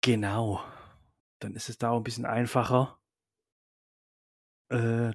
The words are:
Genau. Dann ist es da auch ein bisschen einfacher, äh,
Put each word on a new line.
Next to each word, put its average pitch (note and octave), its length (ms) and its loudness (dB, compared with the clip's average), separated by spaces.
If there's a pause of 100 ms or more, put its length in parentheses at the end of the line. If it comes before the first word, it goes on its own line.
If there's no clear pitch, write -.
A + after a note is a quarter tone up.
Genau. G#2+ 600 0 (760)
Dann G2+ 140 -8
ist - 140 -10
es A#2 100 -10
da A#2 120 0
auch A#2 80 2
ein A2 60 -4
bisschen A#2 200 -6
einfacher, A#2+ 760 2 (1700)
äh, A#2 440 0